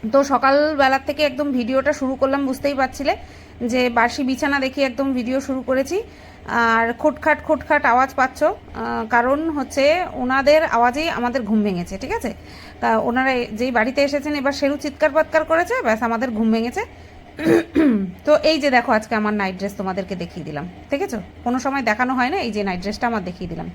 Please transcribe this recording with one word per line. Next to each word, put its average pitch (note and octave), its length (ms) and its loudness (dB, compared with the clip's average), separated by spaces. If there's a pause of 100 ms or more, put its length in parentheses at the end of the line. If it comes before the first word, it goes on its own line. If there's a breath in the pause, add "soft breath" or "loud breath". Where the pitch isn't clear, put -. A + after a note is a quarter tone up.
(120)
তো C#4 120 6
সকালবেলার C#4 800 2
থেকে D4 180 -2
একদম C#4+ 280 0
ভিডিওটা C4 420 0
শুরু C4+ 220 -2
করলাম, C#4 300 0
বুঝতেই C4+ 280 -2
পারছিলে C4+ 420 -2 (460 loud breath)
যে B3 280 2
বাসি A#3+ 340 2
বিছানা C4+ 360 0
দেখি C4+ 240 0
একদম C4+ 300 0
ভিডিও B3+ 280 0
শুরু C4 200 -4
করেছি। C4+ 420 -2 (420 loud breath)
আর A3+ 540 2
খটখাট D4+ 480 0
খটখাট D4 380 2
আওয়াজ C4 300 4
পাচ্ছ, C4 280 0
আহ, F4 100 2 (560)
কারণ C4 400 2
হচ্ছে D4 640 0
ওনাদের C4+ 500 4
আওয়াজেই B3+ 460 2
আমাদের A#3+ 340 -2
ঘুম G#3 200 2
ভেঙেছে, F#3 340 -2
ঠিক C4 140 -8
আছে? A4 220 -4 (480 loud breath)
তা A3+ 180 2
ওনারা C4 340 0 (180)
যেই A#3+ 200 -2
বাড়িতে B3 320 2
এসেছেন C#4+ 320 -2
এবার C#4 160 0
শেরু C#4 260 0
চিৎকার D4 320 0
পাৎকার D#4 360 0
করেছে, E4+ 280 0 (100)
ব্যাস A3 200 0
আমাদের A3+ 280 -2
ঘুম A3 200 2
ভেঙেছে। A#3 300 -2 (560 loud breath)
<clears throat> D4 880 2
তো D4+ 180 6
এই D#4 160 4
যে C#4+ 120 0
দেখো B3 200 2
আজকে A3 240 0
আমার G#3+ 180 0
নাইট F#3+ 240 -4
ড্রেস G3 200 -6
তোমাদেরকে F#3+ 380 -4
দেখিয়ে E3+ 300 -10
দিলাম, D3+ 240 -8 (200)
ঠিক C#4+ 120 -2
আছে? F#4+ 160 -4 (260)
কোনো B3 160 0
সময় C#4 220 -2
দেখানো B3 320 0
হয় B3+ 160 0
না, F#4 80 -2
এই B3 140 -2
যে G3+ 120 -2
নাইট F3+ 180 -4
ড্রেসটা G#3 260 -4
আমার A3 160 -2
দেখিয়ে F3 260 -8
দিলাম। E3 260 -8